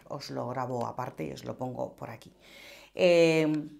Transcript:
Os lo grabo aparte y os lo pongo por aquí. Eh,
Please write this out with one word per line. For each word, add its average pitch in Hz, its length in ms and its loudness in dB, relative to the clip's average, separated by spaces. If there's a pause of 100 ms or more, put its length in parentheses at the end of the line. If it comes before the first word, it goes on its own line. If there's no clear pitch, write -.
Os 139 240 -10
lo 131 160 -6
grabo 127 400 -4
aparte 127 380 -8
y 139 80 -8
os 123 100 -14
lo 120 140 -8
pongo 127 400 -8
por 123 120 -12
aquí. - 220 -16 (640)
Eh, 160 760 4 (100)